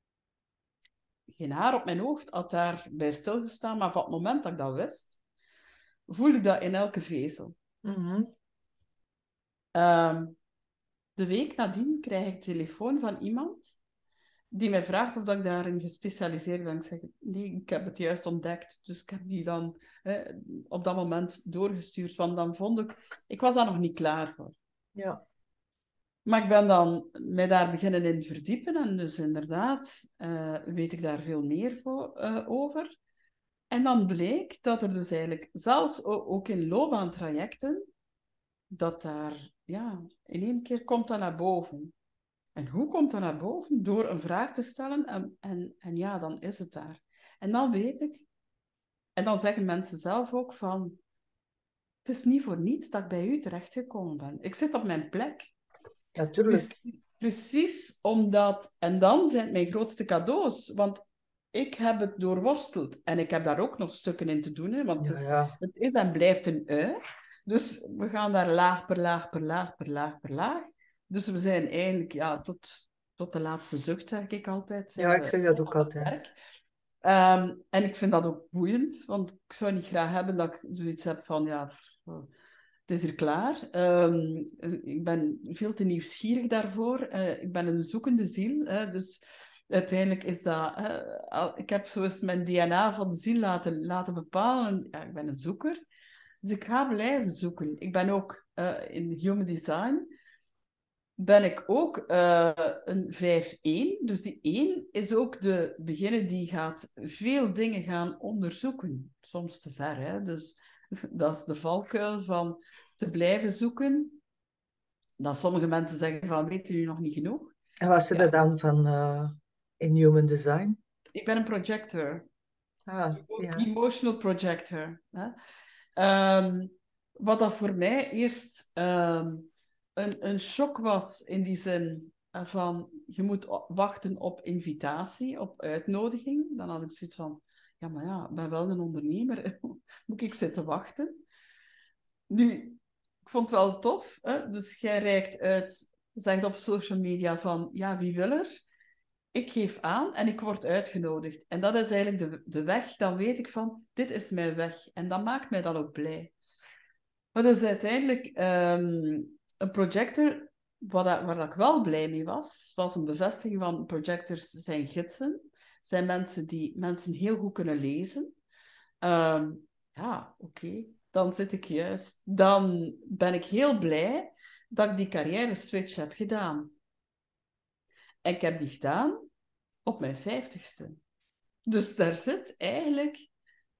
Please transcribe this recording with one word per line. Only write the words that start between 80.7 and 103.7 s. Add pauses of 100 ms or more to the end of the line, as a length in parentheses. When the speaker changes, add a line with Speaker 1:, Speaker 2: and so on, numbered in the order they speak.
Speaker 1:
zoiets
heb
van,
"Ja,
pff, (840)
het
is
hier
klaar."
Ehm, (480)
ik
ben
veel
te
nieuwsgierig
daarvoor.
Eh,
ik
ben
een
zoekende
ziel,
hè,
dus (440)
uiteindelijk
is
dat,
hè, (100)
al,
ik
heb
zo
eens
mijn
D
N
A
van
de
ziel
laten,
laten
bepalen.
Ja,
ik
ben
een
zoeker, (560)
dus
ik
ga
blijven
zoeken.
Ik
ben
ook,
eh, (140)
in
human
design (1000)
ben
ik
ook,
eh, (340)
een
vijf
één.